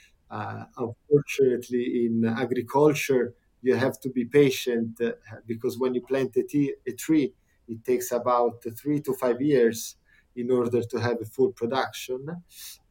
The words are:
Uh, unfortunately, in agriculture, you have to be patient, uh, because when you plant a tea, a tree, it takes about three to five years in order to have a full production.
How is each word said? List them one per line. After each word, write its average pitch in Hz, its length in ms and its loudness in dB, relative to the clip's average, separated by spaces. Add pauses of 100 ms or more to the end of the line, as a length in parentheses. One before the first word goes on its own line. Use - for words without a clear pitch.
(300)
Uh, 107 340 -8 (120)
unfortunately, 123 1300 0
in 113 180 2
agriculture, 127 1080 0 (260)
you 123 140 4
have 123 240 0
to 131 100 -6
be 123 160 -2
patient, 120 760 2
uh, 117 120 0 (340)
because 113 320 -6
when 127 160 -2
you 123 80 -2
plant 131 340 -2
a 127 60 4
tea, 143 320 0 (140)
a 120 60 -6
tree, 151 400 0 (340)
it 113 180 -12
takes 123 260 0
about 120 540 0 (100)
three 147 260 -4
to 135 120 -4
five 120 260 0
years 123 580 2 (380)
in 120 140 -4
order 120 320 2
to 110 180 -6
have 113 220 -2
a 110 40 -8
full 127 260 2
production. 127 760 -4 (640)